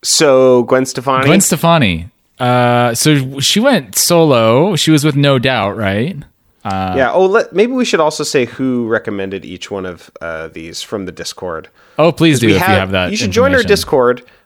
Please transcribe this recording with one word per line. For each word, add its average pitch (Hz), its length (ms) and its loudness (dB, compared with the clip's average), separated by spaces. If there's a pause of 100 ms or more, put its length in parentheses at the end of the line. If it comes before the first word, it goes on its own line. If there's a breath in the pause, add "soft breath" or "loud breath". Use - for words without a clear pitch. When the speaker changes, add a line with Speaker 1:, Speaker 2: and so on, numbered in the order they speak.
Speaker 1:
So, 131 600 4
Gwen 131 220 0
Stefani? 131 400 -2
Speaker 2:
Gwen 180 160 4
Stefani. 143 680 0 (300)
Uh, 123 560 2
so 135 440 0
she - 200 0
went 214 380 0
solo. 147 760 2
She 160 160 0
was 147 120 4
with 151 120 0
No 143 240 2
Doubt, 113 360 -2
right? 104 400 -2 (480)
Uh, 95 340 -4
Speaker 1:
Yeah. 127 140 0
Oh, 190 140 2
let, 196 280 0
maybe 226 200 0
we 254 120 0
should 185 140 -2
also 156 240 0
say 135 220 0
who 123 420 -4
recommended 101 580 -4
each - 240 -14
one 95 160 -8
of, 90 240 -14 (120)
uh, 80 260 -8
these 80 340 -14
from 101 240 -8
the 90 60 -10
Discord. 82 580 -12 (280 soft breath)
Speaker 2:
Oh, 160 140 2
please 156 240 2
Speaker 1:
'Cause 123 60 -2
Speaker 2:
do 117 60 2
Speaker 1:
we 101 60 4
Speaker 2:
if 95 60 2
you - 60 0
Speaker 1:
have, 95 140 2
Speaker 2:
have 95 120 -4
that 92 200 -2
Speaker 1:
you - 60 -4
should 98 140 -4
join 254 200 2
our 269 80 2
Speaker 2:
information. 214 80 -2
Speaker 1:
Discord 127 560 0 (220 soft breath)